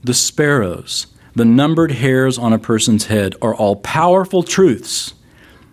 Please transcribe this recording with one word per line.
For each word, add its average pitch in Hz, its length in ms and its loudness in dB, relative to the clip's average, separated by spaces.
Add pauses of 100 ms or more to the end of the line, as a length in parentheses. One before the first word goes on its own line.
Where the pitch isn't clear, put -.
the 123 120 -2
sparrows, - 920 -2 (280)
the 117 100 0
numbered 151 480 2
hairs 131 460 0
on 117 160 0
a 110 40 2
person's 110 480 0
head 101 360 -2
are 110 120 0
all 104 220 0
powerful 180 680 0
truths - 680 0 (600)